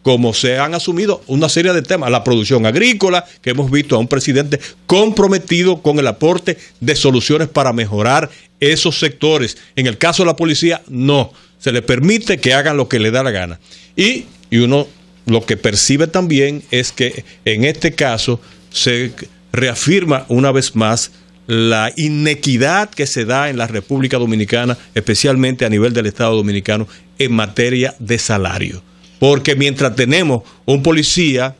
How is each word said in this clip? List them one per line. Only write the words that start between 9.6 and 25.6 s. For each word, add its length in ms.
En 120
el 100
caso 260
de 40
la 80
policía, 520
no, 460
se 120
le 100
permite 560
que 160
hagan 240
lo 100
que 120
le 120
da 120
la 80
gana. 280
Y, 300
y 80
uno 280
lo 180
que 140
percibe 480
también 640
es 220
que 340
en 180
este 300
caso 460
se 420
reafirma 800
una 220
vez 240
más 360
la 480
inequidad 920
que 180
se 180
da 240
en 80
la 100
República 500
Dominicana, 600
especialmente 720